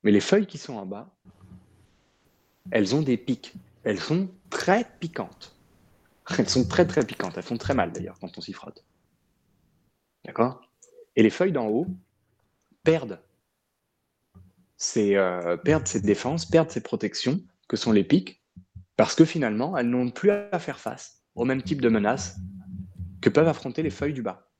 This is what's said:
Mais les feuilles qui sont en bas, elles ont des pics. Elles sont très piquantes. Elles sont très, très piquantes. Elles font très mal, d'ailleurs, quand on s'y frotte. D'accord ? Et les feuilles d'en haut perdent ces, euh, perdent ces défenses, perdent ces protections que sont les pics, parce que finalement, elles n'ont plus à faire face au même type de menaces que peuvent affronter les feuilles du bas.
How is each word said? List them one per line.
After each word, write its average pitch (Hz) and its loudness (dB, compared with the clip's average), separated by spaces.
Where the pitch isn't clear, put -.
Mais 208 4
les 202 6
feuilles 196 2
qui 156 -16
sont - -12
en 98 -10
bas, 101 -14
elles 107 2
ont 156 2
des 127 0
pics. - -6
Elles 104 -2
sont 185 -2
très 208 0
piquantes. - -12
Elles 113 2
sont 127 2
très, 180 4
très 151 0
piquantes. - -8
Elles 90 -10
font 120 -8
très 139 -2
mal, 90 0
d'ailleurs, 87 -12
quand - -14
on - -14
s'y - -12
frotte. - -20
D'accord ? - -4
Et - 4
les 107 6
feuilles 180 0
d'en 120 -2
haut 123 -2
perdent 139 0
ces, 101 0
euh, 90 0
perdent 151 2
ces 107 -2
défenses, 131 0
perdent 165 4
ces - -6
protections - -4
que - -2
sont - 0
les 101 6
pics, - 0
parce - 4
que 160 8
finalement, 135 -2
elles 120 0
n'ont 123 0
plus 196 2
à 202 -2
faire 147 -8
face - -12
au 120 -4
même 131 0
type 151 -4
de 120 4
menaces 110 0
que - 6
peuvent 160 6
affronter 143 -4
les 147 -2
feuilles 143 -6
du 123 -8
bas. 95 -10